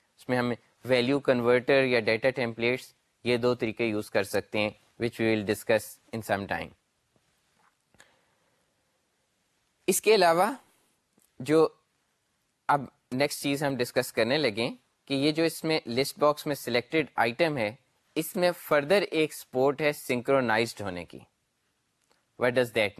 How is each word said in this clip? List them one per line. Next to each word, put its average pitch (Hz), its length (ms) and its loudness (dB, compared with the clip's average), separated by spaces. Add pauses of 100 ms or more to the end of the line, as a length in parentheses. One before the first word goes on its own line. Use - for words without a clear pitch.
(180)
اس - 120 -12
میں 127 80 0
ہم 120 140 0 (340)
ویلیو 127 340 2
کنورٹر 123 640 2
یا 123 160 2
ڈیٹا 113 300 0
ٹیمپلیٹس، 120 640 -2 (320)
یہ 120 120 2
دو 123 180 2
طریقے 117 300 -4
یوز 107 260 -4
کر 104 120 0
سکتے 101 360 -4
ہیں، 107 100 0 (320)
which 117 200 -4
we 113 100 2
will 107 180 0
discuss 107 400 -2 (260)
in 110 60 -6 (100)
some 101 200 -4
time۔ 82 180 -6 (3250)
اس - 140 0
کے 214 140 4
علاوہ 180 360 4 (880)
جو 151 280 4 (1000)
اب 143 160 2 (260)
نیکسٹ 139 320 -2
چیز 143 200 -2
ہم 139 120 0
ڈسکس 123 380 -2
کرنے 120 240 2
لگیں 120 320 0 (380)
کہ 139 60 -6
یہ 139 180 0
جو 160 120 0
اس 160 200 -2
میں 160 220 0
لسٹ 120 340 -4
باکس 147 260 2
میں 147 100 -4
سلیکٹڈ 120 600 -2
آئٹم 135 420 0
ہے، 104 120 -2 (460)
اس 160 200 -6
میں 180 220 2
فردر 156 540 2
ایک 156 220 0
سپورٹ 131 480 -2
ہے 147 100 2
سنکرونائزڈ 120 880 0
ہونے 87 240 -8
کی۔ 69 140 -18 (1200)
What 123 180 2
does 123 200 2
that 104 220 0